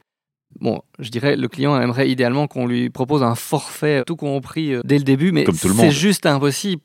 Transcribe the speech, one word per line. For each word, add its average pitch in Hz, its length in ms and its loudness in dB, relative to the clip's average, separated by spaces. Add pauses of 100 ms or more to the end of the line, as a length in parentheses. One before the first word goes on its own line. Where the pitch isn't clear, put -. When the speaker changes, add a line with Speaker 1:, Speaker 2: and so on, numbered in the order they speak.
(580)
Speaker 1:
bon, 120 220 -2 (180)
je 123 120 -12
dirais, 135 260 0
le 131 120 -4
client 139 300 0
aimerait 123 300 0
idéalement 127 380 0
qu'on 131 200 -6
lui 123 220 -2
propose 131 340 -2
un 117 120 2
forfait 147 720 -4
tout 170 100 -6
compris, 143 560 -6
euh, 123 120 -2
dès 139 120 4
le 143 80 2
début, 135 260 4
mais 147 140 2
Speaker 2:
Comme 82 140 2
tout 92 100 0
le 95 60 4
Speaker 1:
c'est 113 80 6
Speaker 2:
monde. 151 80 8
Speaker 1:
juste 165 340 2
impossible 147 600 0